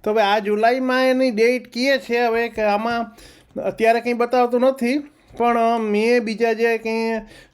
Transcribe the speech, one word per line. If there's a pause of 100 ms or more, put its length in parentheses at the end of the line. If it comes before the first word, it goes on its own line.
તો
હવે
આ
જુલાઈમાં
એની
ડેટ
કીએ
છે
હવે
કે
આમાં (440)
અત્યારે
કંઈ
બતાવતું
નથી, (380)
પણ
મેં
બીજા
જે
કંઈ, (420)